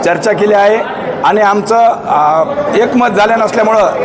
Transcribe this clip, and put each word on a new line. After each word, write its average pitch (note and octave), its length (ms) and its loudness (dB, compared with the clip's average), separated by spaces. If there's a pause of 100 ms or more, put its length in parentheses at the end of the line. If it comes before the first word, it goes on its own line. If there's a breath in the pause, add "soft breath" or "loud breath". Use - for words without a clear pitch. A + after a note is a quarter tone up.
चर्चा F3 260 0
केली G#3 220 0
आहे G#3 540 0 (160)
आणि G3 180 2
आमचं, G#3 360 0 (300)
अ, D3+ 360 0 (320)
एकमत B3 320 0
झालं G#3+ 320 0
नसल्यामुळं G#3+ 500 0 (160)